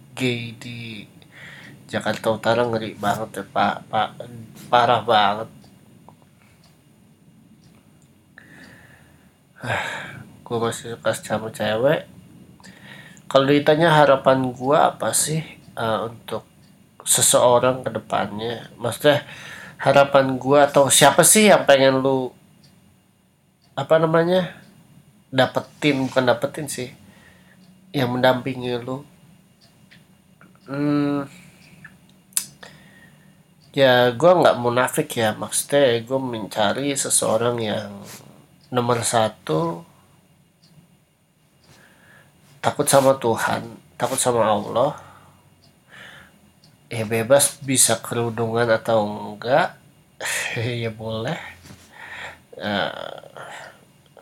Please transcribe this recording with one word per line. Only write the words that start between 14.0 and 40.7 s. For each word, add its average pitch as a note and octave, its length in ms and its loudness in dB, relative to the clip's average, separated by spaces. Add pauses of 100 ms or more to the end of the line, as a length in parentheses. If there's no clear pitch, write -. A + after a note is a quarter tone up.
gue C3 240 -2
apa - 400 0
sih, D#3 240 -2 (380)
eh, A2 260 -4
untuk A2+ 400 -12 (640)
seseorang B2 800 4
ke A2+ 80 -8
depannya, G#2+ 840 -6
maksudnya C#3+ 480 0 (560)
harapan C3+ 560 4
gue C3 240 2
atau C#3+ 320 4
siapa D3+ 320 6
sih G#3+ 240 6
yang D#3+ 160 6
pengen C3+ 400 6
lu, C3 320 -2 (1400)
apa C3+ 320 0
namanya, E3+ 480 2 (800)
dapetin, C3 760 0
bukan B2+ 220 0
dapetin C3+ 400 -2
sih, B2+ 240 -10 (1040)
yang B2+ 160 0
mendampingi B2 720 0
lu? C3 240 -10 (1600)
Hmm, C#3+ 560 -2 (2500)
ya B2 400 4
gue D3+ 200 4 (120)
nggak A#2 160 4
munafik B2 560 -2
ya, A2 240 0
maksudnya A#2 640 0
gue C3 160 -4
mencari A#2 800 -4
seseorang A#2 640 0
yang G#2 320 -6 (720)
nomor A#2+ 380 0
satu, D#3+ 800 -2 (2750)